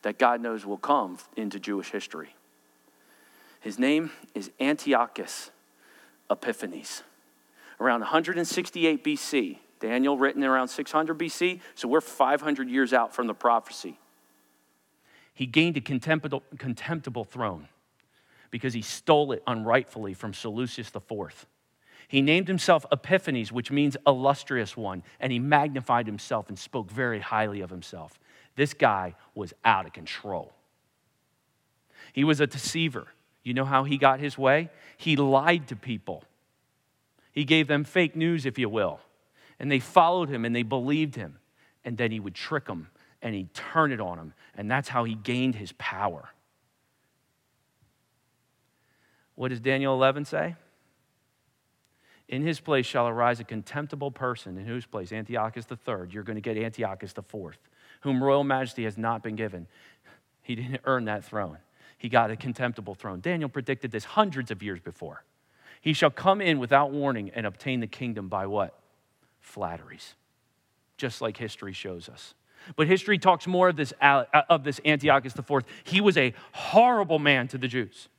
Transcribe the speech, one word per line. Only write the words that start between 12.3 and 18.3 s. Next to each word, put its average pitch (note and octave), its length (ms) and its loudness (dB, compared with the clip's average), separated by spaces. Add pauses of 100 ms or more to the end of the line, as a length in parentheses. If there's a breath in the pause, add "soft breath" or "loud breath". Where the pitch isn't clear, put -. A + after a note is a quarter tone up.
hundred C#3 300 -2
years B2+ 220 2
out A#2 220 2
from B2 120 -2
the A2 80 -2
prophecy. - 640 0 (1300 soft breath)
He C3 140 -6
gained D#3 300 4
a C#3+ 40 -2
contemptible, C#3+ 600 -2 (160)
contemptible B2 640 -6
throne F#2+ 460 -6 (840 soft breath)